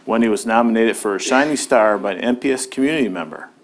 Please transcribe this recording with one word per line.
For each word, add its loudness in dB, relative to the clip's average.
Wendy 2
was -2
nominated 2
for -2
a -4
Shining 0
Star 2
by -4
an -6
M -2
P -2
S -4
community -2
member. -10